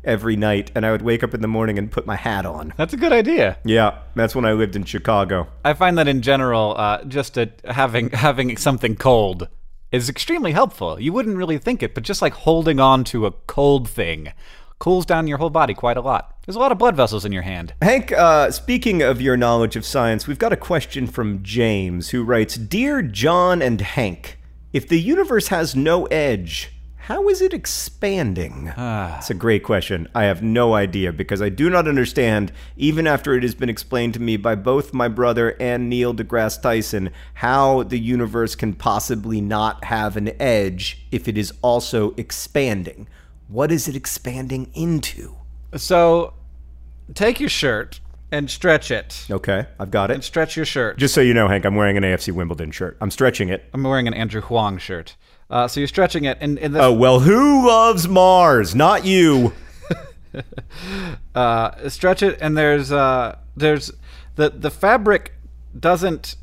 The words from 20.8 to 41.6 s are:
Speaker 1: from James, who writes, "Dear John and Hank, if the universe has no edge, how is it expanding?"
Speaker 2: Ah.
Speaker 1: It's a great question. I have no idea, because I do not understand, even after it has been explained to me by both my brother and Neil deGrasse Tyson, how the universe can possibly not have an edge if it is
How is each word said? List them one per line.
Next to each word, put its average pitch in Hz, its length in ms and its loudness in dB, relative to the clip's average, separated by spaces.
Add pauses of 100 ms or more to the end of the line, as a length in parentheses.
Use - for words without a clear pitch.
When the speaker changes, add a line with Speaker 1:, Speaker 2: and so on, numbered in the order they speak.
Speaker 1:
from 104 360 -4
James, 98 680 0
who 123 140 -2
writes, 113 320 0
"Dear 233 440 -2
John 170 600 2
and 117 180 0
Hank, - 580 -6 (340)
if 143 140 -4
the 165 140 2
universe 277 480 0
has 160 280 -2
no 165 300 2
edge, 110 680 -2 (240)
how 392 320 -2
is 381 120 2
it 381 140 2
expanding?" 92 1200 -4
Speaker 2:
Ah. 104 420 -6
Speaker 1:
It's - 120 -12
a 110 40 -2
great 104 280 2
question. 90 520 -2
I 113 100 2
have 98 180 0
no 113 320 2
idea, 95 400 0
because 95 260 -4
I 104 80 0
do 131 220 0
not 170 180 2
understand, 117 640 0 (240)
even 156 300 0
after 139 280 0
it 123 80 0
has 120 120 -2
been 123 160 -4
explained 117 440 -4
to 113 60 -8
me 113 160 -2
by 110 180 -2
both 127 380 -2
my 123 160 0
brother 117 500 0
and 123 300 -2
Neil 120 240 0
deGrasse 110 480 -2
Tyson, 110 480 -2 (260)
how 135 500 2
the 120 140 -4
universe 117 560 -2
can 107 200 -4
possibly 110 680 -2
not 107 440 -2
have 107 340 -4
an 104 140 -4 (100)
edge 101 680 -2
if 117 160 -4
it 107 120 -2
is 101 240 -6